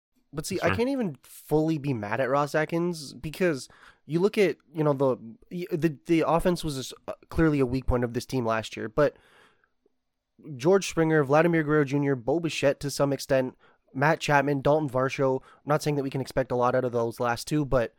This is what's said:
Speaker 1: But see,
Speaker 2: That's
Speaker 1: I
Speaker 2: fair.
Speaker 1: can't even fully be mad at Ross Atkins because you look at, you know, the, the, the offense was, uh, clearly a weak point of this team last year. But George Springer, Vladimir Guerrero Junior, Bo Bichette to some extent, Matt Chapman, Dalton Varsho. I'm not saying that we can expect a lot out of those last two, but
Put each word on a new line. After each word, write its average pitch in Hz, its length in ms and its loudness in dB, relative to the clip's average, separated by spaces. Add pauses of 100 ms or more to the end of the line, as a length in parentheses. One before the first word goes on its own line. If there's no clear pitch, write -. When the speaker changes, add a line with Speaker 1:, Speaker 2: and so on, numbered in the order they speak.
(320)
Speaker 1:
But 143 120 -8
see, 190 120 -6
Speaker 2:
That's 151 80 -2
Speaker 1:
I - 60 2
Speaker 2:
fair. 190 80 0
Speaker 1:
can't 240 100 0
even 240 340 -4
fully 156 560 0
be 135 160 -2
mad 107 260 -2
at 123 80 0
Ross 143 280 0
Atkins 165 580 -2
because 156 540 -2 (380)
you 151 120 -2
look 202 180 0
at, 185 200 4 (180)
you 156 80 -2
know, 147 100 4
the, 131 260 2 (520)
the, 156 260 -2 (100)
the 165 200 4
offense 165 380 2
was, 135 280 -6 (140)
uh, 101 60 -8 (160)
clearly 156 320 2
a 131 60 2
weak 127 200 -2
point 123 160 2
of 117 100 -2
this 117 140 -4
team 131 180 -4
last 113 320 -4
year. 107 120 -8
But 143 280 2 (1400)
George 175 320 2
Springer, 160 380 2
Vladimir 160 400 4
Guerrero 151 180 2
Junior, 139 320 0
Bo 131 240 -2
Bichette 143 420 0
to 143 100 -6
some 143 220 0
extent, 131 440 -2 (380)
Matt 147 260 2
Chapman, 143 400 2
Dalton 147 280 2
Varsho. 131 540 0
I'm - 260 -14
not 147 140 0
saying 147 140 -2
that 135 80 0
we 135 60 -6
can 135 100 -4
expect 127 320 -4
a - 20 0
lot 123 200 2
out 127 100 2
of 120 80 -4
those 117 260 -2
last 120 300 -4
two, 151 160 0
but 123 340 0